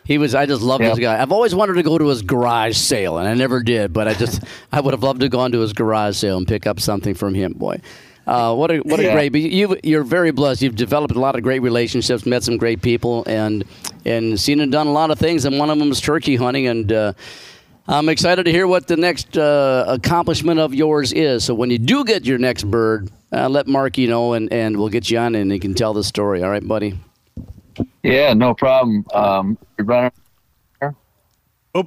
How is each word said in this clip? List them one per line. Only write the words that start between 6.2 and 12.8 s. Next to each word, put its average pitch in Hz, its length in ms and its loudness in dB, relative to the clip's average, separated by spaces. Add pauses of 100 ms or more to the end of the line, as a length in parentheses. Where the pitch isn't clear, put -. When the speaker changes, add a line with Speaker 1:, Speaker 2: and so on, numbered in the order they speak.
Speaker 1:
and 90 100 -4
pick 107 180 -2
up 101 140 -2
something 101 340 -2
from 101 200 -4
him, 95 180 -2
boy. - 280 -6 (460)
Uh, 117 280 0
what 156 160 0
a, 160 80 0
what 156 220 0
a - 40 2
Speaker 2:
Yeah. - 80 2
Speaker 1:
great, 143 200 2
but 151 100 2
you've, 185 400 0
you're 151 220 2
very 165 260 2
blessed. 135 320 0
You've 120 140 0
developed 131 380 0
a 123 60 0
lot 135 160 0
of 117 60 -4
great 131 180 0
relationships, 120 640 0
met 123 200 0
some 120 140 -2
great 113 220 0